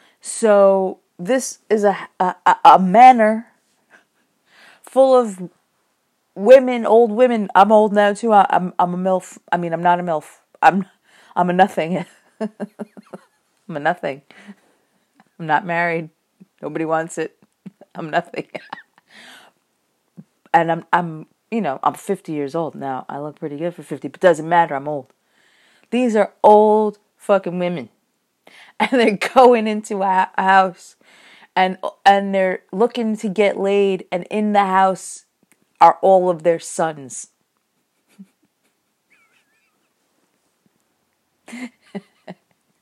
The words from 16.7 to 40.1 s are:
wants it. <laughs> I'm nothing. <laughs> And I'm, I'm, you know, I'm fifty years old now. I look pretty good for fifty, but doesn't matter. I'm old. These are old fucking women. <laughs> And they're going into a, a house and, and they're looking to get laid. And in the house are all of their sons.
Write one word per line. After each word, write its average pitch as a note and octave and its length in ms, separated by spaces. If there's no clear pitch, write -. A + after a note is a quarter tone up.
wants D#3+ 320
it. D#3+ 200
<laughs> - 300
I'm D#3+ 140
nothing. - 440
<laughs> - 40
And E3 160
I'm, E3 220
I'm, E3 320
you A3 120
know, C#3 200
I'm C#3+ 140
fifty F#3+ 360
years C#3+ 220
old D#3+ 220
now. C3+ 340
I C#3+ 80
look D3 220
pretty C#3+ 180
good C#3 160
for - 80
fifty, D3 260
but - 140
doesn't D#3+ 260
matter. E3 280
I'm C#3 120
old. C#3+ 200
These A#3+ 260
are G3+ 160
old G#3+ 560
fucking F#3+ 400
women. F3 360
<laughs> - 60
And - 120
they're A3+ 260
going A#3+ 340
into G#3+ 360
a, F#3 340
a F#3+ 60
house F#3+ 520
and, F#3 220
and G3+ 280
they're F#3+ 380
looking A3 460
to G#3+ 120
get G3+ 280
laid. G3 540
And F3+ 180
in G#3 240
the G3+ 120
house F#3+ 600
are E3+ 220
all F#3 280
of D#3+ 140
their E3+ 160
sons. D3+ 720